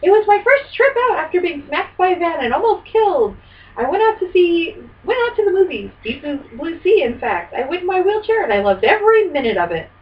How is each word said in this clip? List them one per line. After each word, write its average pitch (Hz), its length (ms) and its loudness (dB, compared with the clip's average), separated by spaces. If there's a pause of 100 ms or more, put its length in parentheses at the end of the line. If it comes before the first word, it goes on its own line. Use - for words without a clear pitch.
It - 80 -2
was 427 180 4
my 415 160 4
first 554 300 2
trip 539 220 2 (140)
out - 100 0
after 311 200 -2
being 330 280 -6
smacked 339 300 -6
by 370 120 2
a 359 100 0
van 330 200 -2
and 247 140 -4
almost 392 320 0
killed. 320 500 0 (420)
I 240 120 -4
went 381 140 0
out 440 160 2
to 359 120 -6
see, 339 440 2 (280)
went 508 220 -4
out 466 120 -2
to 427 80 2
the 381 60 6
movies, 311 400 0 (120)
Deep 247 180 -8
Blue, 294 180 -6 (140)
Blue 311 280 -8
Sea, 381 200 4
in 240 180 -4
fact. 196 340 -6
I 269 140 -6
went 349 140 -6
in 349 60 -8
my 370 140 0
wheelchair 427 420 0
and 240 100 -2
I 202 80 0
loved 196 220 0
every 427 460 2
minute 254 280 -2
of 175 140 -2
it. 165 180 -8 (120)